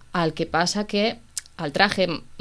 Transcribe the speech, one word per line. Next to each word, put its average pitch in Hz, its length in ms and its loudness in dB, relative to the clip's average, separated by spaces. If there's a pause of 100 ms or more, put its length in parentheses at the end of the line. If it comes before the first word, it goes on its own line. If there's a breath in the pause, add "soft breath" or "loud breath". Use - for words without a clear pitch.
(140)
El 165 200 2
que 160 120 -2
passa 180 400 0
que... 208 320 0 (400)
El 151 140 -4
traje 190 360 2 (340)